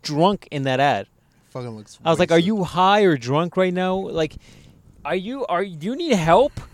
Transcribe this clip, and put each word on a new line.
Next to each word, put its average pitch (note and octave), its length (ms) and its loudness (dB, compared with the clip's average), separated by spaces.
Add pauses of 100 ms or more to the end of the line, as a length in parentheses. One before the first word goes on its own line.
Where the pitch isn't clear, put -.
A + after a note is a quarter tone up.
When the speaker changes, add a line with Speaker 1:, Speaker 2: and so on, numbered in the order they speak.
Speaker 1:
drunk E3 500 -2
in C#3 120 -6
that C3 160 0
ad. B2+ 280 0 (420)
Speaker 2:
Fucking B2 200 -12
looks G#2+ 360 -18
Speaker 1:
I D#3+ 40 2
was D#3+ 100 2
like, F3 120 2
"Are E3 40 6
Speaker 2:
wasted. E3+ 120 4
Speaker 1:
you G#3 160 -2
high F#3+ 380 2
or F3 160 4
drunk C#3+ 400 -2
right F#3 160 0
now? F#3 220 -2
Like, E3 400 -6 (680)
are D#3 120 -4
you, A#3+ 320 -8
are, F3 180 -2
do E3 220 -12
you B3 80 -4
need E4 180 -2
help? F#3 460 4 (140)